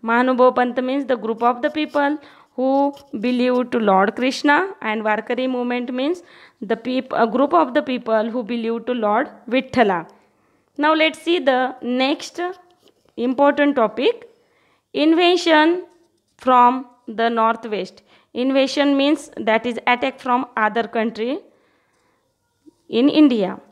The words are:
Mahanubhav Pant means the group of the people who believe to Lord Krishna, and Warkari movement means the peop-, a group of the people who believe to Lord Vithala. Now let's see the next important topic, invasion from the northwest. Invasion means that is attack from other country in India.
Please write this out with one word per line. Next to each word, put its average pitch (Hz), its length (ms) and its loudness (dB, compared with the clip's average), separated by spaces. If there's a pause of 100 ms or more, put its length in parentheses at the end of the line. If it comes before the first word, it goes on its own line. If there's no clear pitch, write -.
Mahanubhav 247 540 4
Pant 247 260 0
means 262 220 -2
the 247 120 0
group 226 260 -6
of 240 180 2
the - 100 0
people 302 480 -2 (380)
who 277 380 0 (260)
believe 247 500 0
to 247 80 0
Lord 202 380 2
Krishna, 294 540 0 (120)
and 220 200 -4
Warkari 220 480 -2
movement 247 420 -4
means 285 300 -4 (380)
the 214 160 -4
peop-, 254 360 -6
a 233 140 2
group 262 280 0
of 311 200 2
the 294 80 2
people 226 480 -2
who 247 120 -6
believe 226 440 -6
to 254 60 -4
Lord 233 380 -2 (180)
Vithala. 226 600 0 (680)
Now 302 180 2
let's 311 260 0
see 339 180 0
the 254 440 0
next 262 580 -4 (760)
important 285 600 2
topic, 240 540 -2 (640)
invasion 339 920 2 (500)
from 254 500 4 (200)
the 226 220 -2
northwest. 226 720 -4 (300)
Invasion 269 640 0
means 285 420 0
that 220 280 0
is 233 200 -6
attack 247 340 0
from 254 260 -2 (100)
other 214 280 0
country 226 540 -4 (1500)
in 247 200 2
India. 233 500 2 (140)